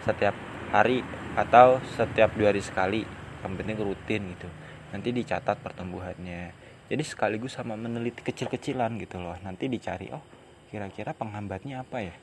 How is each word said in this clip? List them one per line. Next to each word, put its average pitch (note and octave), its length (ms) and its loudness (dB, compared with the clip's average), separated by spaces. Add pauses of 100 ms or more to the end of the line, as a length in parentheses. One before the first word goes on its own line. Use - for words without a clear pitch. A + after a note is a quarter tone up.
setiap G2+ 320 0 (400)
hari A2+ 240 6 (400)
atau B2+ 400 10 (160)
setiap A2 400 4
dua G#2+ 160 6
hari G2+ 80 2
sekali, G2 480 0 (320)
yang F#2+ 160 -6
penting G2+ 240 -4
rutin," G2+ 560 -4
gitu. F2 160 -12 (400)
Nanti G#2+ 240 -4
dicatat G#2 480 -2
pertumbuhannya. F2+ 880 -10 (400)
Jadi C3 160 4
sekaligus A2 480 -2
sama A2+ 240 -6
meneliti A#2 400 -4
kecil-kecilan B2+ 800 -2
gitu F2+ 240 -8
loh. E2+ 240 -8
Nanti A2 240 -4
dicari, F#2 400 -6
"Oh, D3 80 -10 (480)
kira-kira G#2+ 480 -8
penghambatnya G#2+ 720 -8
apa B2 160 -6
ya? F2 80 -8 (100)